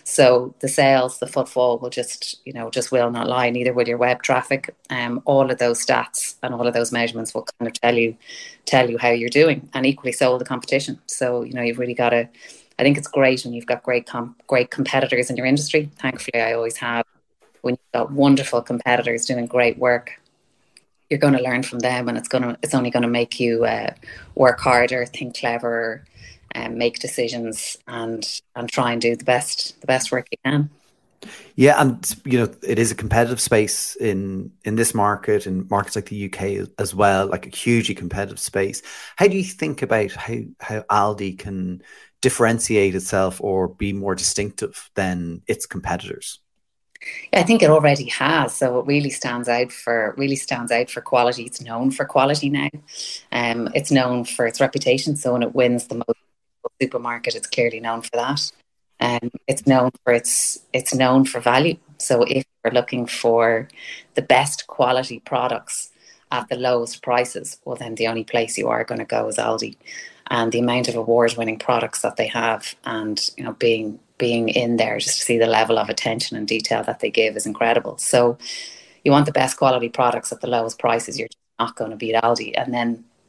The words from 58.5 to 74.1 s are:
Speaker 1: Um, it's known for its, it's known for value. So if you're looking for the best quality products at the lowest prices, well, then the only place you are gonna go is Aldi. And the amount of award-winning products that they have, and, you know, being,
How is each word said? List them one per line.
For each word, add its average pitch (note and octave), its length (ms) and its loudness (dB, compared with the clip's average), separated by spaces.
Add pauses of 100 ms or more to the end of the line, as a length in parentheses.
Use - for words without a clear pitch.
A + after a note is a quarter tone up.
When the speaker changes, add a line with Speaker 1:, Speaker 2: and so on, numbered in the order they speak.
Speaker 1:
Um, A#2+ 300 -2 (160)
it's C3+ 220 -2
known B2+ 240 6 (120)
for B2 100 4
its, - 440 0 (160)
it's B2+ 220 -2
known C3 300 6
for B2+ 160 -4
value. C#3 360 4 (220)
So A#2+ 240 4
if - 220 0 (180)
you're A#2 100 0
looking B2 320 0
for A#2 640 2 (480)
the - 80 -2
best C3+ 420 2
quality B2+ 540 0
products - 720 -4 (400)
at A#2 180 -4
the B2 60 -2
lowest B2 480 -2
prices, - 600 -2
well, B2 100 -8
then A2+ 200 -10
the A2+ 120 -2
only A2+ 160 -2
place A#2 340 -2
you A#2 120 -2
are A#2 140 0
gonna A#2 220 -6
go A2+ 220 -2
is G#2+ 100 -6
Aldi. A2+ 380 -2 (560)
And A#2 200 0
the A#2 80 0
amount A#2+ 280 0
of A#2+ 80 -2
award-winning A#2 640 2
products A#2 420 -2
that B2 140 -4
they A2 120 -2
have, A2+ 460 -4 (120)
and, G#2+ 520 -4
you C3 60 -12
know, A#2+ 100 -8
being, A2 460 -2 (180)